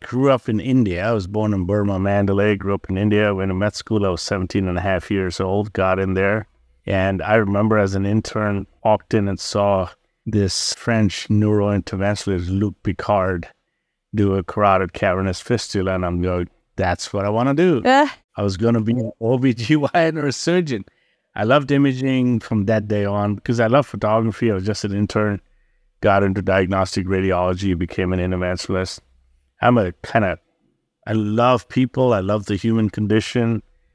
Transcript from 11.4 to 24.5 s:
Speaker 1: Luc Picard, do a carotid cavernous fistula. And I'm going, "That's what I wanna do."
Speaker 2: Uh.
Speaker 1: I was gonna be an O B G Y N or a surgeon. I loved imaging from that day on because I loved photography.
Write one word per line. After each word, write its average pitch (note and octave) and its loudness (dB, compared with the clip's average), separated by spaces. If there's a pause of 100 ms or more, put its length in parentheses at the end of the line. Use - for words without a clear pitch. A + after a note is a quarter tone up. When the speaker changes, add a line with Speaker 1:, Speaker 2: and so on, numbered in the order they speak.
Speaker 1:
Luc G2 -2
Picard, F#2 -2 (680)
do G2+ 2
a F#2+ 0
carotid F#2+ 2
cavernous F#2+ -2
fistula. F#2+ -2
And F#2 -2
I'm F2 -2
going, F2+ -2 (260)
"That's F2+ -4
what G2 -4
I G2+ -2
wanna A#2+ 0
do." E3 2
Speaker 2:
Uh. B3+ 4 (280)
Speaker 1:
I G2+ -4
was G2 0
gonna A2+ 2
be G#2+ 0
an A2+ -2
O A#2+ 0
B B2+ 2
G A#2 0
Y C#3+ 0
N D#3+ 2
or D3 -4
a C3 0
surgeon. D#3+ -2 (520)
I G#2+ -2
loved C3+ 2
imaging C3 2
from G#2+ -2
that G#2+ 0
day G#2 0
on G2+ 0
because A#2+ -2
I A2+ 2
loved C3+ 4
photography. A2 0